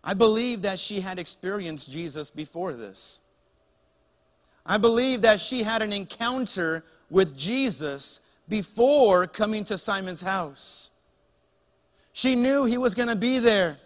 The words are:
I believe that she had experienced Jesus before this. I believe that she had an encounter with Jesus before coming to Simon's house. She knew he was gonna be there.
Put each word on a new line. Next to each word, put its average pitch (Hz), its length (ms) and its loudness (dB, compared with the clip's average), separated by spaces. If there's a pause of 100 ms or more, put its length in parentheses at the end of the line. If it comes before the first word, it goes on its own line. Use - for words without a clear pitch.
I 196 120 -2
believe 220 480 2
that 190 160 -4
she 202 220 -6
had 185 180 -8
experienced 175 720 -8
Jesus 151 400 -10
before 156 420 -8
this. 104 460 -12 (1500)
I 196 120 0
believe 233 440 2
that 214 180 6
she 254 220 -4
had 220 220 -2
an 208 100 -4
encounter 196 920 -4 (260)
with 160 280 2
Jesus 160 840 -4 (300)
before 214 800 4
coming 214 380 -2
to 196 120 -4
Simon's 190 440 -4
house. 185 680 -6 (1200)
She 254 220 0
knew 262 300 2
he 240 140 0
was 233 160 0
gonna 233 200 -2
be 247 220 0
there. 202 480 2